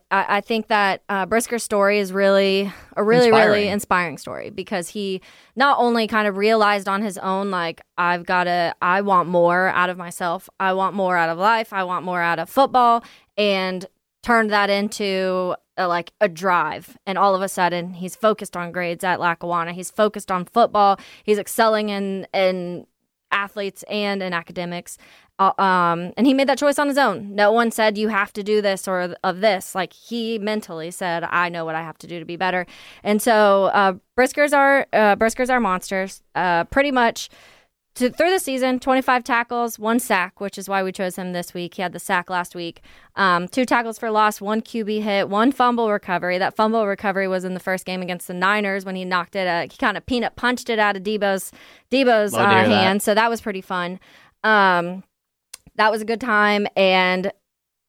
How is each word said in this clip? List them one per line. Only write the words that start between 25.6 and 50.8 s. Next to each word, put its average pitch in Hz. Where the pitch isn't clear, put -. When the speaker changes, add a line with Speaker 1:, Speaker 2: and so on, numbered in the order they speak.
Speaker 1:
and 240
he 262
made 269
that 277
choice 285
on 294
his 269
own. 202
No 208
one 233
said, 220
"You 214
have 202
to 214
do 214
this 196
or 180
of 180
this." 190
Like, 185
he 226
mentally 202
said, 170
"I 175
know 170
what 160
I 160
have 160
to -
do 175
to 160
be 170
better." 180
And 214
so, 202
uh, 190
Brisker's 277
our, 277
uh, 208
Brisker's 226
our 254
monsters. 190
Uh, 170
pretty 277
much 240
to, 247
through 320
the 381
season, 254
twenty-five 262
tackles, 240
one 220
sack, 190
which 196
is 190
why 196
we 190
chose 185
him 180
this 175
week. 175
He 202
had 180
the 180
sack 180
last 180
week. 170
Um, 180
two 262
tackles 233
for 226
loss, 214
one 214
Q 226
B 214
hit, 202
one 220
fumble 240
recovery. 180
That 185
fumble 220
recovery 196
was 185
in 185
the 185
first 185
game 185
against 180
the 185
Niners 196
when 185
he 185
knocked 185
it, 185
uh, 170
he -
kinda 208
peanut 240
punched 240
it 226
out 202